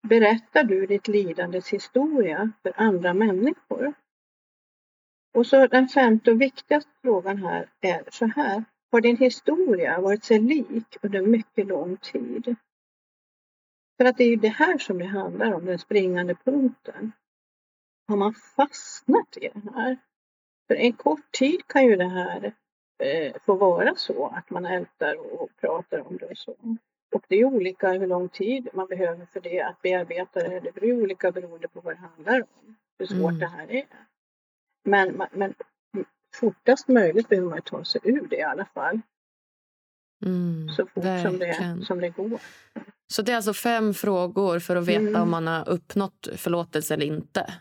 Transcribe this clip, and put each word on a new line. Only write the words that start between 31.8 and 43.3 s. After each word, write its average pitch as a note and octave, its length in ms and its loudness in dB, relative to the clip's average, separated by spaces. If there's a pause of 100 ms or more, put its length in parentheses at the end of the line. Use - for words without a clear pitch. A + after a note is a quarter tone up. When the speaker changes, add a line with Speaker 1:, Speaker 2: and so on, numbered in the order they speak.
Speaker 1:
vad E3+ 120 -10
det E3+ 60 -14 (160)
handlar A3 260 0
om, - 340 -18 (240)
hur F#3 60 -6
svårt F#3 140 -4 (120)
Speaker 2:
Mm. E3 80 -6
Speaker 1:
det E3+ 80 -4
här D#3+ 240 -14
är. C4+ 140 -6 (1000)
Men, G3 300 2
ma-, F#3 180 -6
men G3 200 -4 (840)
fortast - 520 0
möjligt A3 420 4
behöver F#3 200 2
man D#3+ 80 -8
ju E3+ 40 -10
ta - 220 -12
sig - 200 -4
ur C#4 240 0
det - 100 -4
i D4 60 -4
alla F#3 220 -4
fall. E3+ 360 -6 (1200)
Speaker 2:
Mm, F3 440 -4
Speaker 1:
Så - 160 -2
fort - 80 -20
som F#3 460 -2
det, F3+ 60 -4
Speaker 2:
verkligen. F3 360 -6
Speaker 1:
som F3+ 200 -6
det F3 80 -4
går. G#3+ 300 -8 (760)
Speaker 2:
Så A3 80 -2
det A3 100 -2